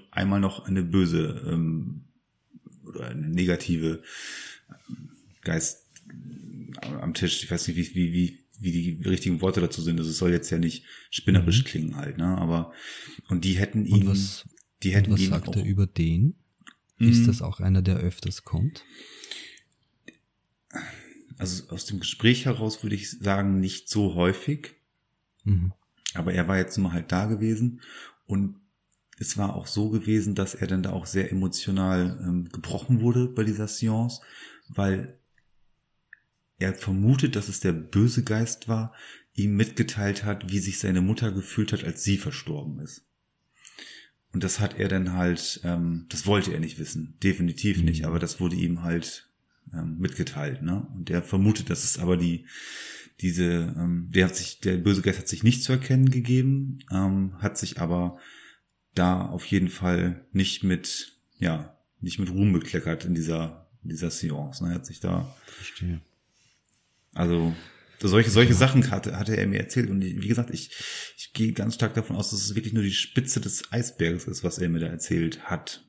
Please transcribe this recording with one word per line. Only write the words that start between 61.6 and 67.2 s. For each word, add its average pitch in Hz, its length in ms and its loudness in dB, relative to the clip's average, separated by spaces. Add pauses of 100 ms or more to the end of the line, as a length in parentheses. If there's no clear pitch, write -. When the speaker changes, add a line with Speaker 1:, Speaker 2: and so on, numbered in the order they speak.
Speaker 1:
nicht - 180 -6
mit 92 100 -2
Ruhm 98 220 4
bekleckert 82 540 0
in 90 100 0
dieser, 82 540 -4 (140)
in 82 60 -10
dieser 80 220 -4
Seance, 73 520 -6
ne? 87 80 0
Er 87 40 -2
hat 87 100 -8
sich - 140 -16
da 90 340 -2 (120)
Speaker 2:
Verstehe. 87 560 -8 (1120)
Speaker 1:
also, 85 420 2 (460)